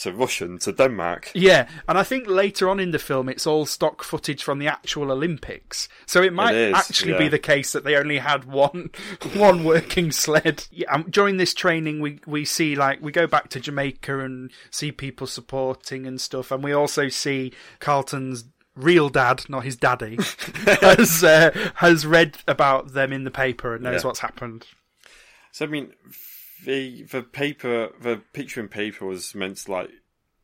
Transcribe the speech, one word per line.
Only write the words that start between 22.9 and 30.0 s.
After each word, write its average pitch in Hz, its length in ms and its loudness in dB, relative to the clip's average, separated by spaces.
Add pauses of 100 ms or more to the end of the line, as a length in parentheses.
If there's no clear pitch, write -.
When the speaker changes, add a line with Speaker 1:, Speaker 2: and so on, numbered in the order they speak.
Speaker 2:
them 135 220 -2
in 135 100 -8
the 131 80 -8
paper 127 440 -4
and 117 100 -10
knows 90 180 -2
Speaker 1:
Yeah. 135 40 -4
Speaker 2:
what's 123 120 -6
happened. 117 480 -12 (840)
Speaker 1:
So, - 100 -8
I 156 60 -4
mean, 147 240 -10 (720)
the, 131 380 -6
the 127 200 -8
paper, 120 680 -6 (100)
the 117 180 -4 (140)
picture 131 260 -12
in 107 80 -10
paper 104 380 -8
was 92 280 -10
meant 98 260 -8
to, - 120 -14
like, 92 200 -6 (520)